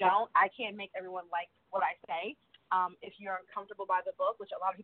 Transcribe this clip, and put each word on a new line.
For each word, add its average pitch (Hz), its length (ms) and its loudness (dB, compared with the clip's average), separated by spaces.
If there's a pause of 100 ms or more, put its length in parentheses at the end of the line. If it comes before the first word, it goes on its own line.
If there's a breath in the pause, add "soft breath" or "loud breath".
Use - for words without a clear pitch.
don't, 202 320 6
I 190 200 6
can't 214 200 -6
make 202 240 -10
everyone 180 320 -8
like 175 200 -4 (200)
what 185 160 2
I 160 80 0 (160)
say. 180 240 -4 (400)
Um, 180 320 2
if 190 160 -14
you're 196 160 -4
uncomfortable 196 480 -10
by 185 160 2
the 185 160 -10
book, 185 240 0
which - 80 -12
a - 120 -10
lot 185 120 0
of 185 100 -14